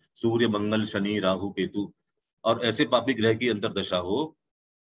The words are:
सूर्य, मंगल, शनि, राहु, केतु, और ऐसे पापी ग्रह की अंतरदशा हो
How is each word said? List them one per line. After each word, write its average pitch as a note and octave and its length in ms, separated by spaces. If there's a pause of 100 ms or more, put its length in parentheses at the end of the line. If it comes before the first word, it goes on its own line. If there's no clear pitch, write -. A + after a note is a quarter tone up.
(140)
सूर्य, A#2 340
मंगल, G#2+ 380
शनि, G#2 340
राहु, F#2+ 320
केतु, F#2+ 420 (500)
और A2+ 220
ऐसे A#2 200
पापी B2 280
ग्रह A2 200
की A#2 160
अंतरदशा G2 480
हो A2 400 (460)